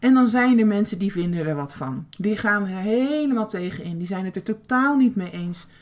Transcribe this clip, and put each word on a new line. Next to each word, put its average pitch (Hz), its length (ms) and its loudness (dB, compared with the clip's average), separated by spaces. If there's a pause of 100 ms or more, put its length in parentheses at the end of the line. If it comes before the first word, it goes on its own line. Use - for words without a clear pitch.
En 262 100 6
dan 254 120 6
zijn 247 320 4
er 220 80 4
mensen 202 320 0
die 190 140 -2
vinden 170 340 -2
er 156 80 0
wat 143 200 -6
van. 131 360 -6
Die 208 260 -2
gaan 208 300 0
er 185 100 -6
helemaal 247 720 0
tegen 180 360 -6
in. 170 140 -6
Die 175 80 -6
zijn 190 180 -4
het 185 120 -8
er 180 60 -6
totaal 262 540 0
niet 254 200 4
mee 180 140 -4
eens. 175 360 -8 (160)